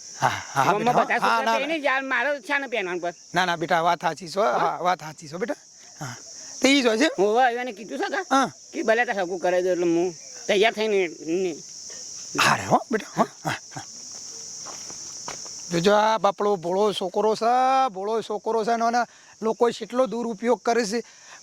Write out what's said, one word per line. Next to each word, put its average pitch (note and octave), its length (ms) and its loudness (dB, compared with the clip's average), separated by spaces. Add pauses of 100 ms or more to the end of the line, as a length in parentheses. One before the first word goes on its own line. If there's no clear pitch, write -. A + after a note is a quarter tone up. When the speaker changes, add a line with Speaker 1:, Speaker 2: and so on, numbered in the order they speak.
(200)
Speaker 1:
હા, B2+ 80 2
હા, - 340 -2
Speaker 2:
આમાં F3 160 4
Speaker 1:
બેટા, A#3 140 2
Speaker 2:
બધા - 220 4
Speaker 1:
હા, A#3+ 40 2
Speaker 2:
છોકરા A3+ 240 2
Speaker 1:
ના, A3+ 100 2
Speaker 2:
પહેરીને D4 280 0
જ C4+ 40 -10
યાર C4+ 180 0
મારે C4+ 380 -2
છે C#4+ 180 -2
ને C#4 80 -4
પહેરવાનું F#3 340 -4
પર. F3 140 -4 (200)
Speaker 1:
ના, F3+ 100 2
ના, F3 120 0
બેટા, E3 260 2
વાત E3+ 180 2
સાચી E3 280 -4
છે, D3 120 -2
Speaker 2:
હા? A3+ 180 2
Speaker 1:
હા, D#3+ 240 0
વાત F3+ 180 0
સાચી D#3 280 -14
છે, D3+ 80 -12
બેટા. A3+ 200 -4 (440)
હા. B2 160 -10 (460)
તો C4 60 8
ઈ C#4 140 6
જ A#3+ 40 4
હોય A3 120 4
છે? D#4 200 4
Speaker 2:
હોવે, A#3 360 4
એને B3 180 -6
કીધું A3+ 260 -10
છે F#4 60 -2
કે? G4 260 -4
Speaker 1:
હા. C4+ 200 4 (220)
Speaker 2:
કે E4 100 -6
ભલે A3+ 240 4
તારે G3+ 160 -2
હગું F3 160 -4
કરાવી F3+ 240 2
દો F#3 80 2
એટલે F3 140 2
હું E3+ 300 2 (320)
તૈયાર G#3+ 260 4
થઈને G3+ 360 2 (180)
ને E3+ 300 0 (840)
Speaker 1:
હા - 160 2
રે, G2+ 80 -6
હો, D3 140 2 (120)
બેટા, G#3+ 260 -4
હો. D3 100 2 (180)
હા, C3+ 140 -4 (160)
હા. C#3 80 -10 (1900)
જોજો E3+ 240 4
આ A3 240 4
બાપડો G3+ 380 0
ભોળો F#3 360 0
છોકરો G#3 420 0
છે, A3+ 180 0 (380)
ભોળો G3+ 320 -4
છોકરો A3 420 -2
છે, A3+ 60 0
અને A#3 140 2
આના A#3 220 2 (360)
લોકો A3 360 2
કેટલો B3 280 0
દુરુપયોગ A3+ 560 -2
કરે A#3 220 2
છે. G#3+ 180 -2 (400)